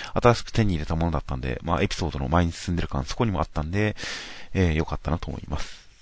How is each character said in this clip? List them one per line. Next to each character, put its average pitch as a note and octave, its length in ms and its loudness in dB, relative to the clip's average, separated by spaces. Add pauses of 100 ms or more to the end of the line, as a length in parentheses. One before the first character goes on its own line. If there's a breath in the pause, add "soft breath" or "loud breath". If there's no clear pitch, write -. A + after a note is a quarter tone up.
(140 loud breath)
新 A#2+ 200 8
し - 80 -2
く - 80 -10
手 A2+ 140 4
に G2 80 4
入 D#2+ 60 2
れ D#2 80 -4
た E2 100 0
も E2 80 2
の E2+ 80 2
だ D2+ 60 0
っ - 60 -2
た C#2+ 100 -4
ん B1+ 80 -4
で、 B1+ 200 -4
ま E2+ 140 0
あ - 60 2
エ G#2 60 4
ピ - 60 -4
ソ F2 140 -2
ー - 20 -2
ド C#2+ 80 -4
の C2+ 100 -2
前 E2+ 180 6
に E2+ 60 -2
進 - 200 -4
ん E2+ 40 0
で E2 60 0
る D#2 60 -2
感 C#2 160 -2
そ - 120 -6
こ A#2+ 100 2
に G#2 60 0
も D#2 80 0
あ - 20 0
っ - 100 0
た D#2+ 80 -2
ん D#2 100 -4
で、 G#2 260 0 (580 loud breath)
え F2+ 160 6
ー、 D#2 40 2
良 D#2 120 2
か D2+ 100 -4
っ - 40 -8
た C#2+ 100 -4
な E2 80 2
と - 100 -6
思 C#2+ 120 -6
い - 60 -10
ま D2+ 120 -4
す。 - 260 -8 (180)